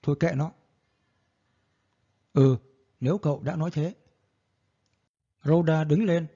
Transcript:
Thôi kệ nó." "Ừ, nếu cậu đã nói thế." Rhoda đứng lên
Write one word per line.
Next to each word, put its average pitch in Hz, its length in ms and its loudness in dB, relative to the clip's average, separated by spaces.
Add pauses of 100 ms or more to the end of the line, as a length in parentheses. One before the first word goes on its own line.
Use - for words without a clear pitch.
Thôi 143 180 -2
kệ - 140 0
nó." 143 180 -4 (1800)
"Ừ, 135 240 6 (440)
nếu 151 180 -2
cậu 143 240 -4
đã 151 140 -6
nói 160 140 -4
thế." 165 240 -4 (1500)
Rhoda 160 400 2
đứng 156 200 2
lên 170 320 0